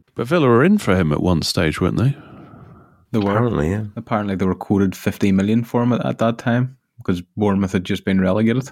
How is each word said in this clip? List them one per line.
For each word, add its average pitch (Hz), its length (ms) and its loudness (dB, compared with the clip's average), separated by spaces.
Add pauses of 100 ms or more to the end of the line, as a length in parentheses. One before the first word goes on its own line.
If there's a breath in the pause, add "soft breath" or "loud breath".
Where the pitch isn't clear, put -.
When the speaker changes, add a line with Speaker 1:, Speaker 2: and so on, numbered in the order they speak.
(160)
Speaker 1:
But 120 120 -6
Villa 156 200 2
were 120 160 4
in 202 140 4
for 104 180 0
him 82 160 2
at 73 100 -2
one 90 200 2
stage, - 400 -2
weren't - 160 0
they? 131 180 2 (960 loud breath)
Speaker 2:
They 113 80 0
were. 101 120 2
Speaker 3:
Apparently, 101 400 0
yeah. 107 120 -4 (140)
Speaker 2:
Apparently 104 380 -4
they 95 100 -2
were 92 100 0
quoted 98 400 0
fifty 101 380 0
million 107 320 2
for 120 180 -2
him 123 80 0
at, 117 140 -2
at 127 140 -4
that 113 180 0
time, 127 400 -2 (200)
because 90 240 -4 (140)
Bournemouth 98 380 0
had 95 100 -2
just 95 220 -6
been 95 160 0
relegated. 110 500 0